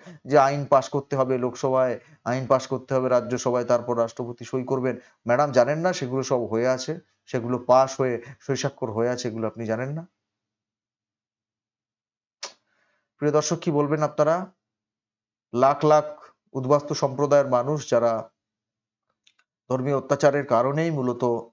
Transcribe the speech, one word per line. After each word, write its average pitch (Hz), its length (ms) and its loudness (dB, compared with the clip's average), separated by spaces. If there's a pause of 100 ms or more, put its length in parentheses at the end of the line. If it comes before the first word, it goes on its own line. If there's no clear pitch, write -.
(260)
যে 131 140 2
আইন 139 260 2
পাস 131 240 4
করতে 143 260 -4
হবে 131 220 2
লোকসভায়, 127 580 0 (300)
আইন 127 220 -2
পাস 131 200 4
করতে 127 260 -6
হবে 127 160 0
রাজ্যসভায়, 123 560 0
তারপর 120 320 0
রাষ্ট্রপতি 117 480 -4
সই 131 180 -6
করবেন। 127 320 -2 (320)
ম্যাডাম 135 240 2
জানেন 127 280 4
না 180 140 0
সেগুলো 131 300 -4
সব 127 200 0
হয়ে 113 240 0
আছে, 131 260 -2 (320)
সেগুলো 123 340 -4
পাস 127 300 4 (100)
হয়ে 127 160 0 (240)
সই 139 160 -4
স্বাক্ষর 131 360 -6
হয়ে 117 180 -2
আছে, 123 180 -6
এগুলো 110 200 -6
আপনি 113 180 -10
জানেন 113 240 -4
না? 160 140 -8 (3250)
প্রিয় 147 140 -2
দর্শক, 151 280 0
কি 175 120 -2
বলবেন 147 320 0
আপনারা? 151 320 0 (1160)
লাখ 135 320 2
লাখ 151 200 6 (480)
উদ্বাস্তু 143 420 0
সম্প্রদায়ের 139 520 2
মানুষ 131 420 -2
যারা 117 220 2 (1600)
ধর্মীয় 131 280 -2
অত্যাচারের 139 480 2
কারণেই 139 460 0
মূলত 127 320 -2 (300)